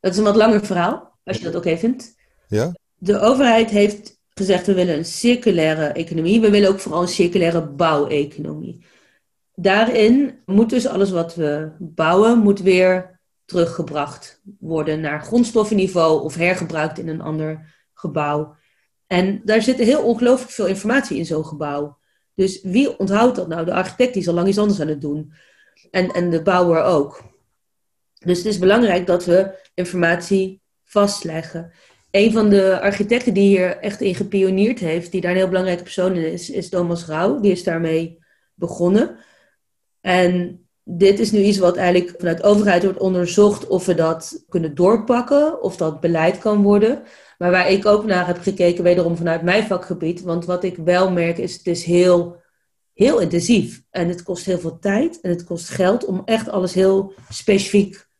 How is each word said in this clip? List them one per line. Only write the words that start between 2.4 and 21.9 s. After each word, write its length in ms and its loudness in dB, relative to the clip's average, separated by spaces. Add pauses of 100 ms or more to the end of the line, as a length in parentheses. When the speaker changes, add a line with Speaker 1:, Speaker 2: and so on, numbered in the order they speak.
Speaker 2:
Ja. 240 -2 (240)
Speaker 1:
De 240 -2
overheid 500 4
heeft 580 0
gezegd: 380 -2
"We 80 2
willen 220 0
een 80 -4
circulaire 800 0
economie. 540 0
We 100 4
willen 180 4
ook 120 0
vooral 220 -4
een 60 -2
circulaire 580 0
bouweconomie." 1160 -4 (680)
Daarin 920 2
moet 240 2
dus 160 0
alles 240 0
wat 240 -4
we 440 -4
bouwen, 600 2
moet 220 4
weer 600 2 (280)
teruggebracht 920 -6 (160)
worden 420 -4
naar 220 -6
grondstoffenniveau 1000 0
of 120 -8
hergebruikt 640 -2
in 100 -10
een 120 -8
ander 540 -8 (200)
gebouw. 600 -6 (500)
En 380 0
daar 180 2
zit 160 0
heel 240 2
ongelooflijk 480 2
veel 160 -4
informatie 520 -2
in 80 -6
zo'n 180 -4
gebouw. 540 -8 (360)